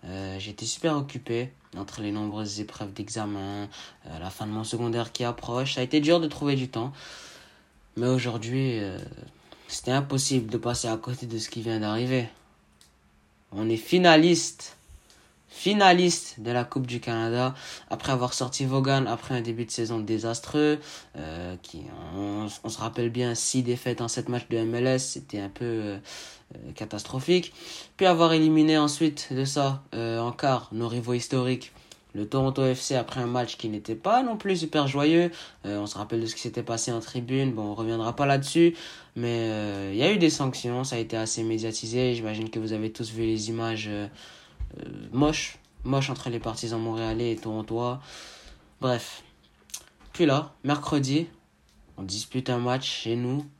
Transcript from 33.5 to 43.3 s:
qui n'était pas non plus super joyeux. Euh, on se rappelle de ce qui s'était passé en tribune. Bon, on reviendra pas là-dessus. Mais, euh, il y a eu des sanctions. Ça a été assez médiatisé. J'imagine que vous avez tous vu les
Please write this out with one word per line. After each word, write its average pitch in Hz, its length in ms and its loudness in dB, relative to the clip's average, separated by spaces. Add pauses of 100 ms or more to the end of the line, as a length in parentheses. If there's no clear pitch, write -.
qui 117 100 -4
n'était 107 260 -4
pas 214 280 4
non 226 160 -2
plus 190 180 0
super 156 320 2
joyeux. 156 420 6 (360)
Euh, 104 120 -2
on 104 80 -4
se 104 120 -8
rappelle 113 240 -2
de 113 40 -2
ce 110 80 -6
qui - 60 -10
s'était 120 220 -6
passé 117 300 -2
en 117 80 -2
tribune. 127 520 -2
Bon, 110 120 -4
on 104 100 -4
reviendra 113 420 -2
pas 143 80 2
là-dessus. 139 500 6 (420)
Mais, 117 340 0
euh, 101 420 -4
il 104 60 0
y 123 40 2
a 175 80 6
eu 208 60 2
des 170 140 6
sanctions. 127 520 -2
Ça 127 140 -4
a - 20 -2
été 113 200 -4
assez 110 260 -2
médiatisé. 113 720 0
J'imagine 110 340 -4
que 113 100 -6
vous 110 140 -2
avez 107 180 -2
tous 110 200 -8
vu 113 120 -4
les 110 280 0